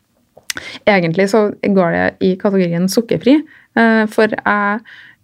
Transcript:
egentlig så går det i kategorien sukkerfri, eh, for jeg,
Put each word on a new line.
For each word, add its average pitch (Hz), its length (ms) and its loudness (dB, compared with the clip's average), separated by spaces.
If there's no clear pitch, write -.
egentlig 190 420 2
så 208 220 0
går 190 320 0
det - 280 -2
i 185 160 0
kategorien 185 520 0
sukkerfri, 233 540 0
eh, 226 300 2
for 214 220 0
jeg, 208 520 -2